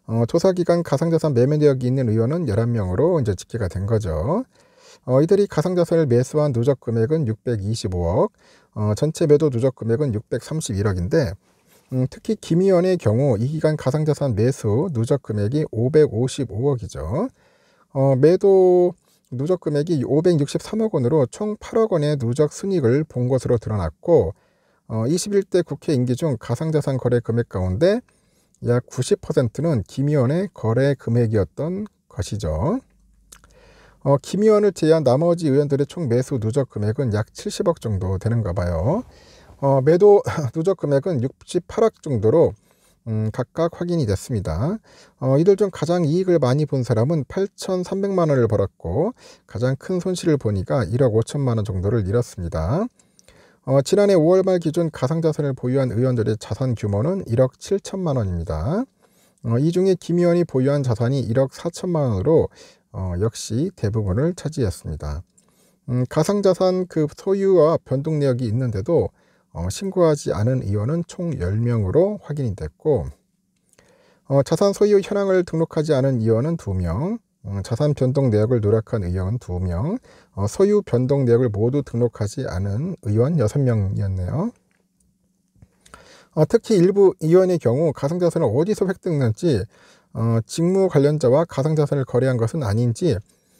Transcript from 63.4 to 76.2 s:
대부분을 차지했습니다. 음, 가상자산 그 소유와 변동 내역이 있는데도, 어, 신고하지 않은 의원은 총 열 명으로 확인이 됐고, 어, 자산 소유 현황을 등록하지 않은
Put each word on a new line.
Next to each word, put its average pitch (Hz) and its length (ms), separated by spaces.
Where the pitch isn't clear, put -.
대부분을 110 580
차지했습니다. 85 880
음, 123 220
가상자산 185 800
그 151 280
소유와 190 680
변동 151 340
내역이 127 260
있는데도, 117 600
어, 147 140
신고하지 175 640
않은 123 300
의원은 107 440
총 170 320
열 95 200
명으로 120 640
확인이 135 320
됐고, 131 500
어, 139 180
자산 196 300
소유 202 260
현황을 190 440
등록하지 160 500
않은 131 280